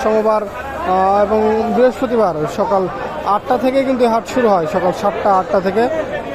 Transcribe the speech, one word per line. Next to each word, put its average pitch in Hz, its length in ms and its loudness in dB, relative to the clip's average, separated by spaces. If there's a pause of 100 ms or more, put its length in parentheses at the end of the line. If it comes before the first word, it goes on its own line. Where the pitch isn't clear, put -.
সোমবার, 214 400 2
আহ, 190 800 0
এবং 214 180 2 (360)
বৃহস্পতিবার 233 580 2 (220)
সকাল 196 260 0 (440)
আটটা 208 320 0
থেকে 262 260 0
কিন্তু 254 200 0
এই 233 60 4
হাট 226 180 0
শুরু 240 200 2
হয়, 175 240 2
সকাল 180 280 0
সাতটা 202 320 0
আটটা 190 280 2
থেকে 196 220 0 (520)